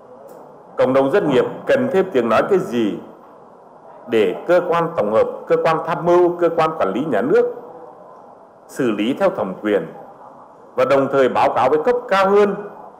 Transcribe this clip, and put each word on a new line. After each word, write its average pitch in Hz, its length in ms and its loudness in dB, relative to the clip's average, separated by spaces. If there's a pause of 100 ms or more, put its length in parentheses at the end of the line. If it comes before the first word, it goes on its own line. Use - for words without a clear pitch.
(760)
cộng 127 160 2
đồng 135 180 2
doanh 180 180 2
nghiệp 123 160 2 (220)
cần 127 260 2
thêm 190 200 2
tiếng 117 160 2
nói 117 200 2
cái 190 100 4
gì 110 340 -2 (1160)
để 110 260 2 (120)
cơ 175 220 4
quan 165 280 -2
tổng 107 160 -2
hợp, 110 140 4 (200)
cơ 165 160 2
quan 160 140 2 (100)
tham 170 180 -4
mưu, 175 320 4
cơ 170 120 2
quan 165 280 0
quản 95 160 -2
lý 113 80 -4 (100)
nhà 101 100 0
nước 190 340 0 (1120)
xử 127 240 -4
lý 107 220 -2
theo 196 160 0
thẩm 98 320 -6
quyền 104 200 0 (920)
và 127 100 2
đồng 135 260 2
thời 135 180 4
báo 107 260 0
cáo 120 140 2
với 151 160 2
cấp 247 100 2 (120)
cao 190 220 2
hơn 202 260 4 (440)